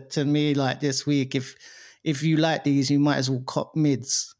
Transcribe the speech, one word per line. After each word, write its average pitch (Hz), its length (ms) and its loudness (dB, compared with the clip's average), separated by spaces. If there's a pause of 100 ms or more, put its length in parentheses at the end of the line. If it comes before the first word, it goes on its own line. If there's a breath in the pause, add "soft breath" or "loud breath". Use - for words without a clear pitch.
to 147 160 -2
me, 147 280 2
like, 135 260 0
this 135 260 -2
week, 139 300 0
"If, 135 200 -6 (480 loud breath)
if 147 200 -4
you 160 140 2
like 160 260 2
these, 139 260 2
you 143 100 4
might 143 180 2
as 131 120 -2
well 131 160 -2
cop - 300 -4
mids." 147 640 0